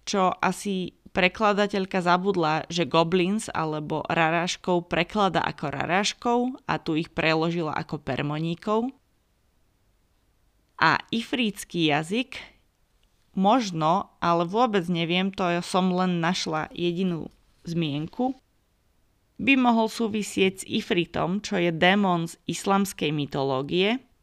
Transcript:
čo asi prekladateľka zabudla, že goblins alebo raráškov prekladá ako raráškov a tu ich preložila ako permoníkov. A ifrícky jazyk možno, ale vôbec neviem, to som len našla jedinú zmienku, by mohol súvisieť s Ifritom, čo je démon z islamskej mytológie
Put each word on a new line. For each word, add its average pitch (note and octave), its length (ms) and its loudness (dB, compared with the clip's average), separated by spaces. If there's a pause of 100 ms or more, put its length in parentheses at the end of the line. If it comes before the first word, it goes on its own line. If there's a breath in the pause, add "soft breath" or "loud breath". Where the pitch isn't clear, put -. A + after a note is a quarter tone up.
čo F#3 320 2
asi F#3+ 560 -4 (160)
prekladateľka G3 880 0
zabudla, F3 720 2
že E3+ 160 -2
goblins F3+ 640 2
alebo D#3 560 -4
raráškov E3+ 800 0
prekladá F3 560 0
ako - 240 -4
raráškov F3+ 720 0 (260)
a D#3 160 -2
tu D#3+ 160 -2
ich D#3+ 160 -4
preložila D#3+ 640 0
ako D3+ 240 -6
permoníkov. E3 880 -2 (1900)
A D#3 160 6 (160)
ifrícky G3+ 800 -2
jazyk F3 480 -2 (960)
možno, F#3+ 800 2
ale E3+ 320 2
vôbec G#3 400 2
neviem, F3 400 0
to F#3+ 160 -4 (160)
som F#3 320 2
len F3+ 320 0
našla E3 480 -2
jedinú F3 560 -2 (400)
zmienku, E3 640 -4 (1080)
by C4+ 160 2
mohol A#3 320 4
súvisieť G3+ 760 0
s - 40 -14
Ifritom, E3+ 720 -2
čo G3+ 240 -2
je F3 80 2
démon F3+ 560 2
z - 80 -12 (160)
islamskej G3 640 0
mytológie C#3+ 880 0 (200)